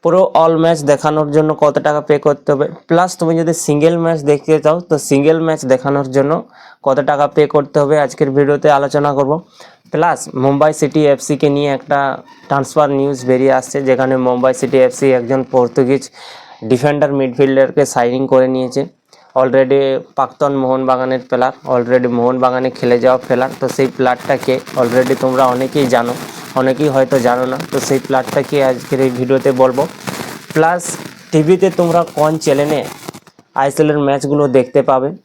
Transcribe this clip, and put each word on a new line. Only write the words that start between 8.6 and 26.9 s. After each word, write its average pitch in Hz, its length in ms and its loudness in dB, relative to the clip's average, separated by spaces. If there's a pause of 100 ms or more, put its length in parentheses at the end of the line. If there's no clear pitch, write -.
আলোচনা 143 400 0
করব। 139 140 0 (600)
প্লাস 160 260 0 (260)
মুম্বাই 139 360 4
সিটি 156 200 0 (120)
এফসি 139 280 -2
কে 151 160 2
নিয়ে 143 200 0
একটা 143 220 -4 (500)
ট্রান্সফার 139 400 0 (100)
নিউজ 139 200 -2 (120)
বেরিয়ে 131 280 4
আসছে, 131 200 -6 (100)
যেখানে 131 260 2 (120)
মুম্বাই 123 340 2
সিটি 131 260 0
এফসি 127 200 -2 (120)
একজন 123 220 -2 (120)
পর্তুগিজ 127 520 0 (680)
ডিফেন্ডার 147 480 2
মিডফিল্ডারকে 135 640 2 (120)
সাইনিং 123 280 0 (100)
করে 131 220 4
নিয়েছে। 127 280 -4 (580)
Already 131 400 2 (360)
প্রাক্তন 139 360 -2 (100)
মোহনবাগানের 127 680 -2
প্লেয়ার, 127 240 -2 (180)
already 123 360 0 (100)
মোহনবাগানে 127 600 0
খেলে 123 260 2
যাওয়া 127 220 4
প্লেয়ার। 127 240 -2 (100)
তো 135 60 -2 (100)
সেই 135 200 0
প্লেয়ারটাকে 127 580 -2 (260)
already 127 340 2 (100)
তোমরা 131 180 0 (120)
অনেকেই 131 400 -2
জানো, 120 180 0 (480)
অনেকেই 131 340 0